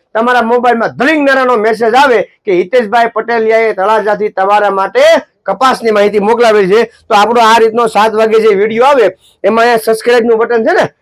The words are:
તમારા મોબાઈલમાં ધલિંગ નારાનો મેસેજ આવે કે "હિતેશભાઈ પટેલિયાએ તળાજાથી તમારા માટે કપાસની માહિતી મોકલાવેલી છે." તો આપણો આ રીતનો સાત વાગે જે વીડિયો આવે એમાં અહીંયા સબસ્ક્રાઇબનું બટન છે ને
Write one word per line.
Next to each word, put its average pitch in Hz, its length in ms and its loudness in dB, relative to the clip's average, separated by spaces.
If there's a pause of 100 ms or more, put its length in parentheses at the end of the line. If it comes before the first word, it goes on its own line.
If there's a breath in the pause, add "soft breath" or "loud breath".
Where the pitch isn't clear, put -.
(140)
તમારા 240 280 0
મોબાઈલમાં 233 540 -2
ધલિંગ 285 300 0
નારાનો 262 300 0
મેસેજ 220 380 -2
આવે 247 280 2 (220 soft breath)
કે 202 80 -2
"હિતેશભાઈ 214 600 0
પટેલિયાએ 226 580 -2
તળાજાથી 208 560 -2
તમારા 202 420 0
માટે 196 300 -2 (460)
કપાસની 220 440 -2
માહિતી 208 280 0
મોકલાવેલી 214 580 2
છે." 233 80 2
તો - 300 -6
આપણો 214 260 2
આ 226 180 4
રીતનો 226 280 0
સાત 214 280 0
વાગે 220 260 0
જે 214 140 2
વીડિયો 220 300 0
આવે 262 320 2 (280 soft breath)
એમાં 226 200 0
અહીંયા 240 120 2
સબસ્ક્રાઇબનું 226 640 0
બટન 226 280 -2
છે 349 160 0
ને 185 60 -4 (140)